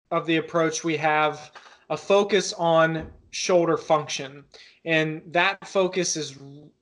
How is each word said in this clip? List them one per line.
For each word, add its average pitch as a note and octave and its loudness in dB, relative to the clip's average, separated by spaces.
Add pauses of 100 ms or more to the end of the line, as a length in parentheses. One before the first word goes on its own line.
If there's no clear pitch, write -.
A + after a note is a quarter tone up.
(120)
of E3 -2
the D#3+ 2
approach, D#3+ -2
we E3 -2
have D3+ 0 (380)
a D3+ -4
focus G3+ 2
on D#3+ 2 (240)
shoulder E3+ 2
function. C#3+ -4 (420)
And D#3 0 (120)
that F#3+ 0
focus F#3 -2
is C#3 -8
r-, C#3+ -20 (140)